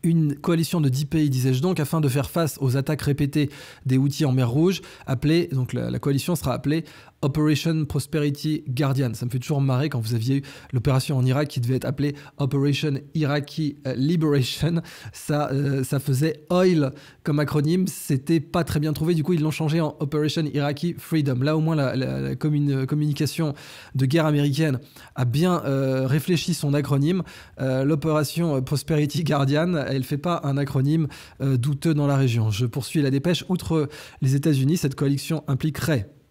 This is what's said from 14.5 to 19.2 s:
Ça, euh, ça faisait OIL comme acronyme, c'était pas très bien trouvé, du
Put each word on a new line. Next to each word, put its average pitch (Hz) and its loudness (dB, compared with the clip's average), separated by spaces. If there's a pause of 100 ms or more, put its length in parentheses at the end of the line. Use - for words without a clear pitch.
Ça, 147 -4
euh, 139 0
ça 139 0
faisait 147 -2
OIL 180 4 (320)
comme 147 0
acronyme, 151 2
c'était 143 0
pas 165 -2
très 156 -2
bien 156 0
trouvé, 160 0
du 156 0